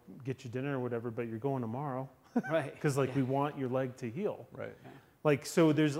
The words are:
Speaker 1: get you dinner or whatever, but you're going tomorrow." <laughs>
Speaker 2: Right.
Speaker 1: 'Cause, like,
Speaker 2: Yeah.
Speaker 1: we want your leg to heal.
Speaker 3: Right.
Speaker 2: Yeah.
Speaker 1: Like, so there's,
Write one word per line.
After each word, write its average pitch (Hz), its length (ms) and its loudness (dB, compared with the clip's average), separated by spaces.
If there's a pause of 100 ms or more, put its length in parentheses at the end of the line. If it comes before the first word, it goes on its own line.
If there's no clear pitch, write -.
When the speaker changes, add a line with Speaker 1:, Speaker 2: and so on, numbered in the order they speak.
(240)
Speaker 1:
get 123 200 -8
you 120 80 -10
dinner 135 260 -4
or - 40 -2
whatever, 120 300 -2
but 117 160 -4
you're 113 120 -6
going 135 220 -2
tomorrow." 131 520 -4
<laughs> - 40 -20 (340)
Speaker 2:
Right. 156 280 -2
Speaker 1:
'Cause, 139 200 2
like, 127 100 4
Speaker 2:
Yeah. 127 60 -4
Speaker 1:
we 135 80 2
want 139 340 0
your 131 120 -2
leg 131 280 -2
to 127 120 -8
heal. 139 420 -6
Speaker 3:
Right. 110 320 -10
Speaker 2:
Yeah. - 80 -18 (320)
Speaker 1:
Like, 151 200 4
so 160 300 6
there's, 147 260 4